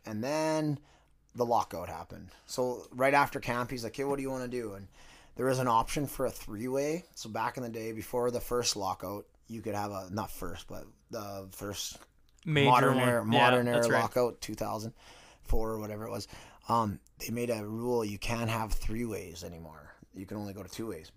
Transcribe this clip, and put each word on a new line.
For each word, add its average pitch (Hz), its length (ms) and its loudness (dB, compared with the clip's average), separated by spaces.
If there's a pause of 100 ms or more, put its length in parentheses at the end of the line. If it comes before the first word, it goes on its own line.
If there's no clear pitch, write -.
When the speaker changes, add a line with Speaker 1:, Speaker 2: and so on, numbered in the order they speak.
Speaker 1:
and 110 180 -4
then 156 560 0 (580)
the 120 100 2
lockout 95 420 0
happened. 87 420 -12 (160)
So 123 460 -2
right 131 220 4
after 139 240 4
camp, 120 320 -2
he's 120 140 -6
like, 107 100 -8
"Hey, 135 100 -2
what 139 120 2
do 139 60 -6
you 135 80 -4
wanna 127 180 -6
do?" 120 260 -4
And 98 140 -14 (480)
there 127 100 0
was 131 140 4
an 127 80 2
option 117 400 4
for - 180 -2
a - 40 0
three-way. 135 760 -4 (100)
So - 160 -12
back 113 260 -2
in 131 60 -4
the 120 60 -6
day, 113 240 -8
before 120 400 -2
the 120 80 -2
first 120 340 0
lockout, 95 520 -6 (200)
you 113 160 -10
could 104 140 -4
have 104 160 -4
a, 95 180 -8
not 104 200 -4
first, 87 360 -8
but - 180 -12 (260)
the 101 420 -10
first - 460 -8 (460)
Speaker 2:
Major 143 260 6
Speaker 1:
modern 123 260 8
Speaker 2:
one. 123 120 4
Speaker 1:
era, 117 140 4
Speaker 2:
Yeah, 110 160 4 (120)
Speaker 1:
modern 123 180 6
era 120 80 2
Speaker 2:
that's 117 140 6
right. 123 120 6
Speaker 1:
lockout, 117 380 2
two - 160 -6
thousand 110 360 -4 (500)
four 110 280 2
or 113 80 -4
whatever 107 280 -6
it 110 40 -8
was. 107 160 -6 (420)
Um, 113 300 2 (220)
they 113 100 -6
made 120 200 -2
a 110 140 -2
rule 117 400 0
you 104 140 -4
can't 117 320 -2
have 110 220 0
three 113 320 0
ways 92 400 -6
anymore. 82 500 -14 (200)
You 92 120 -10
can 104 100 -8
only 104 160 -6
go 98 120 -10
to 90 40 -14
two 113 200 -8
ways. 85 280 -10